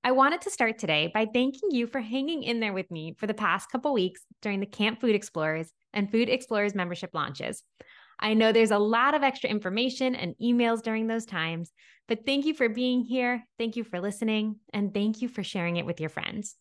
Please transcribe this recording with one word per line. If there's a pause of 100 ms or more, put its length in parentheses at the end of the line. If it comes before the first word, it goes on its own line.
I
wanted
to
start
today
by
thanking
you
for
hanging
in
there
with
me
for
the
past
couple
weeks (180)
during
the
Camp
Food
Explorers (220)
and
Food
Explorers
membership
launches. (560)
I
know
there's
a
lot
of
extra
information
and
emails
during
those
times, (360)
but
thank
you
for
being
here, (140)
thank
you
for
listening, (160)
and
thank
you
for
sharing
it
with
your
friends.